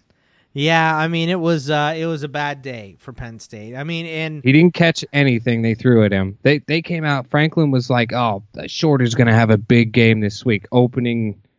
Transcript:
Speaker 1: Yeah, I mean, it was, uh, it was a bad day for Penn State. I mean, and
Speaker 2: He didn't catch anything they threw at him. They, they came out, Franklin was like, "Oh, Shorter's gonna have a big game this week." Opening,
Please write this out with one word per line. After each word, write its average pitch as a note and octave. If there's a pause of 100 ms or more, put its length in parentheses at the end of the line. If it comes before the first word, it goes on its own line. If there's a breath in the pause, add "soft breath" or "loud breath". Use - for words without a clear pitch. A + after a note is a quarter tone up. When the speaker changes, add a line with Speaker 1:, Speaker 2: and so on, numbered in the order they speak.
(540)
Speaker 1:
Yeah, D#3+
I D#3
mean, E3
it F#3
was, D#3+
uh, D3+
it D#3+
was D#3+
a D3+
bad C#3+
day A2+
for -
Penn A#2
State. A2
I C3+
mean, E3
and D#3
Speaker 2:
He B2+
didn't E3
catch E3
anything B2
they A2+
threw A2+
at G2+
him. G2
They, C#3+
they D#3+
came D#3+
out, C#3
Franklin D3+
was B2+
like, A#2+
"Oh, A2+ (240)
Shorter's C3
gonna A#2
have A2+
a A2
big A2+
game A2+
this G#2
week." G#2+
Opening, A#2+ (180)